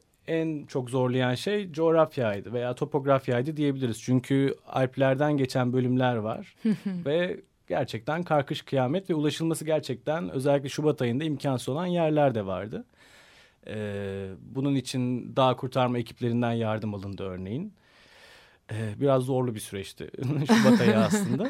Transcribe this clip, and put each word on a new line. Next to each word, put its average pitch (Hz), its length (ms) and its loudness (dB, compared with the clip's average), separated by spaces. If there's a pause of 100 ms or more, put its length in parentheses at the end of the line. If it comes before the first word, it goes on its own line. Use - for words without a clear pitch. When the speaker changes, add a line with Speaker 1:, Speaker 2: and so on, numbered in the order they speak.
(280)
Speaker 1:
en 160 380 -2
çok 127 240 -4
zorlayan 127 460 2
şey 202 360 -2
coğrafyaydı 139 800 2
veya 123 220 -2
topografyaydı 135 840 0
diyebiliriz. 135 440 0
Çünkü 135 540 2 (120)
Alplerden 135 720 2
geçen 127 360 0
bölümler 127 420 2
var 110 400 -6 (220)
Speaker 2:
<laughs> - 80 -12
Speaker 1:
ve 175 560 -2 (260)
gerçekten 151 560 -4
karkış 151 380 0
kıyamet 139 480 -2
ve 170 60 0
ulaşılması 151 500 -2
gerçekten 156 640 -2
özellikle 139 400 0
Şubat 151 320 0
ayında 123 220 0
imkansız 139 460 -2
olan 156 160 -2
yerler 156 500 2
de 104 100 -2
vardı. 104 400 -6 (800)
Ee, 101 640 -6 (120)
bunun 139 340 -2
için 123 600 -2
dağ 131 200 4
kurtarma 123 440 0
ekiplerinden 120 540 -2
yardım 110 400 -2
alındı 98 300 -8
örneğin. 98 500 -8 (1000)
Ee, 107 280 -6
biraz 135 240 4
zorlu 127 320 -2
bir 107 40 -10
süreçti - 560 -12
<laughs> 135 320 -2
Şubat 220 340 6
ayı 214 160 6
aslında. 202 520 2